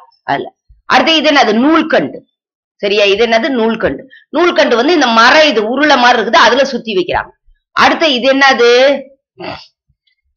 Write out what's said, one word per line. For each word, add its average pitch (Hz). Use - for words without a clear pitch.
அதுல. 131
அடுத்து 277
இது 302
என்னது? 240
நூல்கண்டு. 254
சரியா? 202
இது 202
என்னது? 226
நூல்கண்டு. 220
நூல்கண்டு 311
வந்து 269
இந்த 285
மரம், 254
இது 220
உருளை 277
மாதிரி 247
இருக்குது, 226
அதுல 254
சுத்தி 220
வைக்கிறாங்க. 123
அடுத்து 277
இது 240
என்னது? 262